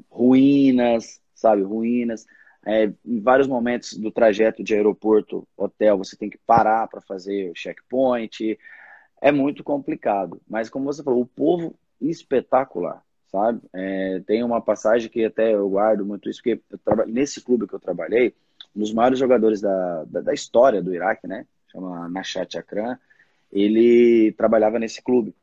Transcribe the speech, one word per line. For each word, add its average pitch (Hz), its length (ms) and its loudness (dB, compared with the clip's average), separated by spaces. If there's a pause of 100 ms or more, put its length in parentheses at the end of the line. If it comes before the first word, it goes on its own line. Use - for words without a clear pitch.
ruínas, 127 1080 2 (160)
sabe? 107 260 2
Ruínas. 113 640 -4 (420)
É, 107 240 2 (140)
em 117 140 -4
vários 131 280 4
momentos 123 460 -4
do 107 160 -8
trajeto 110 540 2
de 110 100 -4
aeroporto, 104 800 0
hotel, 101 440 0
você - 160 -12
tem 104 160 -10
que - 160 -20
parar 110 400 2
pra 101 120 -20
fazer 95 520 -8
o 82 40 -16
checkpoint. 113 1000 -4 (640)
É 147 100 4
muito 143 320 -2
complicado. 113 840 -4
Mas, 110 200 -6
como 135 180 -8
você 147 180 -8
falou, 123 180 0
o 120 60 -4
povo 165 480 -4 (260)
espetacular, 135 1040 -4 (280)
sabe? 107 300 -2 (100)
É, 95 540 -6
tem 113 180 0
uma 117 180 -2
passagem 110 500 0
que 113 120 -2
até 110 300 0
eu 101 160 0
guardo 101 340 0
muito 101 240 -10
isso, 107 140 -10
porque 113 180 -2 (120)
eu 98 80 -14
traba-, 107 260 -2
nesse 123 340 -4
clube 113 280 -2
que - 80 -12
eu 98 40 -12
trabalhei, 92 540 -2 (420)
um 104 40 -6
dos 107 120 -4
maiores 123 280 2
jogadores 110 420 2
da, 92 440 -2
da, - 160 -8
da 90 120 -4
história 117 480 2
do 92 100 -4
Iraque, 90 360 -4
né? 95 180 -12 (260)
Chama 87 380 -12
Nashat 90 480 -10
Akran. 107 400 -8 (540)
Ele 113 800 4
trabalhava 110 480 2
nesse 113 240 -8
clube. 123 400 -2